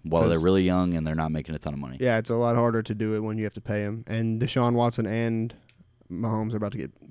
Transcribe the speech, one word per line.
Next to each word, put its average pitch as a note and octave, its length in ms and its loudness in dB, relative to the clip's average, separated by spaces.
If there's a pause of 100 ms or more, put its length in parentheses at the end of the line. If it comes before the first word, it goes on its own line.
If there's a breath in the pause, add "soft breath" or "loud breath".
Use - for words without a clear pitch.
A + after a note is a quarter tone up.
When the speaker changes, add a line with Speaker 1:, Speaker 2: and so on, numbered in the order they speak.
Speaker 1:
while D#2+ 240 4
they're E2 100 4
Speaker 2:
'Cause D#2+ 60 2
Speaker 1:
really F#2+ 200 6
young F2+ 320 2
and D#2 120 -2
they're D#2 80 -2
not D#2+ 160 -2
making D#2 240 -4
a D2+ 40 -6
ton D2+ 140 -6
of C#2 60 -8
money. C2 220 -10
Speaker 2:
Yeah, A#2+ 160 2
it's A2 120 -4
a A#2 60 0
lot A#2 220 2
harder A#2 260 2
to A2 100 -4
do G#2+ 220 -2
it G#2+ 60 0
when A2 160 -4
you A2 80 -2
have G#2 80 -6
to G#2 80 -12
pay G#2 220 -2
him. A2 220 -6
And A2+ 360 -2
Deshaun A#2+ 320 2
Watson A#2+ 320 2
and A2+ 500 -2 (560)
Mahomes A2 420 -2
are G#2+ 40 -4
about G#2 160 -4
to A#2 40 -8
get C#2+ 140 -8 (200)